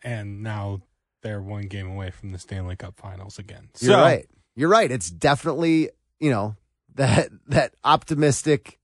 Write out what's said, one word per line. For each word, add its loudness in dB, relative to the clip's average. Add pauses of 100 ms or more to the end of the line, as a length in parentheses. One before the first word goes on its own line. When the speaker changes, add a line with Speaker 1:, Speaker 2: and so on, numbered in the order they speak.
Speaker 1:
And -10
now -8 (420)
they're -8
one -10
game -10
away -10
from -16
the -12
Stanley -10
Cup -16
Finals -16
again. -18 (120)
Speaker 2:
You're 6
Speaker 1:
So 8
Speaker 2:
right. 4 (300)
You're 0
right. 4
It's -4
definitely, 0 (320)
you 2
know, -2 (180)
<laughs> -20
that, 2 (180)
that 0 (100)
optimistic 0